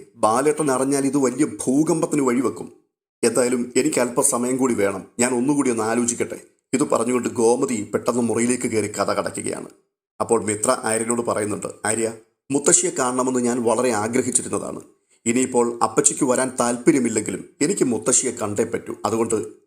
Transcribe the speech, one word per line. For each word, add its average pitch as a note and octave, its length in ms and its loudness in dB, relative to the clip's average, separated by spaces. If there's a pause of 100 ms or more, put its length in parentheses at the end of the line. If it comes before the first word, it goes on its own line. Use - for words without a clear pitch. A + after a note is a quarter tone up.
(160)
ബാലേട്ടൻ C#3 540 2
അറിഞ്ഞാൽ C3+ 360 0
ഇത് C3+ 100 0
വലിയ C3 280 0
ഭൂകമ്പത്തിന് D3+ 800 0
വഴിവെക്കും. B2 500 -2 (520)
എന്തായാലും A#2+ 520 0
എനിക്ക് D3 240 2
അല്പസമയം B2 560 0
കൂടി B2+ 180 2
വേണം, G2 300 0 (160)
ഞാൻ B2 140 2
ഒന്നുകൂടി C3 360 2
ഒന്ന് A2+ 120 0
ആലോചിക്കട്ടെ." A#2 580 -2 (320)
ഇത് B2+ 100 2
പറഞ്ഞുകൊണ്ട് A#2 460 0
ഗോമതി A#2+ 680 0
പെട്ടെന്ന് A#2+ 280 0
മുറിയിലേക്ക് A#2+ 460 0
കയറി G#2+ 180 0
കഥ G2 260 -2
കടയ്ക്കുകയാണ്. F#2 560 -6 (520)
അപ്പോൾ G#2+ 240 0
മിത്ര G#2+ 400 0
ആര്യനോട് A2+ 380 -2
പറയുന്നുണ്ട്, G#2 440 -2 (200)
"ആര്യ, A2 260 -2 (380)
മുത്തശ്ശിയെ E3 480 2
കാണണമെന്ന് B2+ 420 0
ഞാൻ A#2+ 220 0
വളരെ A#2+ 280 2
ആഗ്രഹിച്ചിരുന്നതാണ്. A2 920 -2 (460)
ഇനിയിപ്പോൾ A#2+ 560 2
അപ്പച്ചിക്ക് D3 420 2
വരാൻ B2+ 360 2
താല്പര്യമില്ലെങ്കിലും A#2+ 840 0 (160)
എനിക്ക് D#3 240 0
മുത്തശ്ശിയെ A#2+ 480 0
കണ്ടേ G#2+ 320 -2
പറ്റൂ, - 300 -6 (100)
അതുകൊണ്ട് A2+ 300 0 (320)